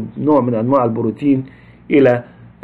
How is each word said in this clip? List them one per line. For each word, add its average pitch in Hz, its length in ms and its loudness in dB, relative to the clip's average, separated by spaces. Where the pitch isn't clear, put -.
نوع 139 220 2
من 120 140 -2
أنواع 123 300 0
البروتين 117 600 -2
إلى، 123 340 2